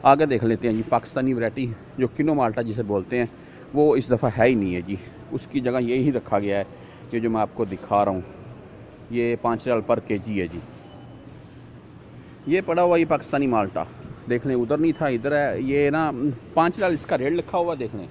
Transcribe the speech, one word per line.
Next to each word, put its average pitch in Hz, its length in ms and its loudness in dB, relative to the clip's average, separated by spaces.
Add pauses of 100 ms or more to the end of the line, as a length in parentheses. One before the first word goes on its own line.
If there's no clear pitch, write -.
आगे 143 200 8
देख 123 180 0
लेते 113 240 2
हैं 110 80 2
जी 113 80 -2
पाकिस्तानी 131 500 0
variety, 117 400 -2 (260)
जो 127 80 2
किनो 156 280 0
माल्टा 120 260 0
जिसे 113 240 -4
बोलते 101 320 -2
हैं, 117 120 0 (440)
वो 147 220 6
इस 127 160 -2
दफ़ा 120 180 2
है 110 180 4
ही 131 80 4
नहीं 95 180 0
है 90 80 -2
जी, 92 160 -6 (360)
उसकी - 280 -4
जगह 127 200 0
यही 123 300 2
रखा 113 280 0
गया 101 180 0
है, 98 80 -2 (480)
ये 117 60 0
जो 117 100 0
मैं 110 120 2
आपको 107 240 -2
दिखा 98 380 0
रहा 98 100 2
हूँ, 90 100 -4 (880)
ये 117 240 0
पाँच 117 300 -2
रियाल 117 160 2
पर 113 200 2
केजी 101 380 -4
है 87 80 -2
जी। 82 140 -8 (1900)
ये 180 140 2
पड़ा 175 200 2
हुआ 175 160 6
ये 165 100 4
पाकिस्तानी 143 400 0
माल्टा, 98 380 0 (440)
देख 120 160 0
लें, 135 100 0
उधर 123 240 0
नहीं 160 140 2
था, 156 160 -2
इधर 127 240 0
है। 131 300 0
ये 143 260 2
ना 156 220 0 (440)
पाँच 165 220 4
रियाल 185 160 2
इसका - 220 -2
rate 135 180 0
लिखा 175 240 -2
हुआ 170 160 0
है, 135 60 -6
देख 113 160 -6
लें। 90 160 -10